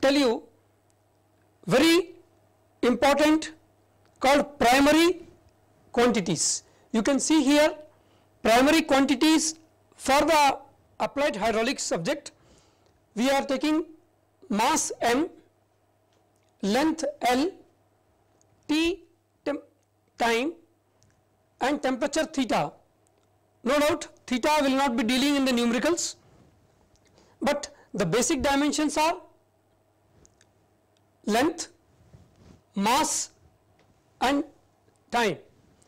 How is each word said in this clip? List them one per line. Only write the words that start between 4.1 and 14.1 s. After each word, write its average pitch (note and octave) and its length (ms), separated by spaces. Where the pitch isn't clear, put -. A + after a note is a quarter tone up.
called C4+ 380
primary D4 680
quantities. G#3+ 680
You A3+ 100
can C#4 180
see D#4 240
here D4 300
primary C4 380
quantities C#4+ 800
for C4+ 260
the D4 360
applied C4+ 380
hydraulics A3+ 460
subject. B3+ 500
We A#3+ 140
are C#4 160
taking D4 400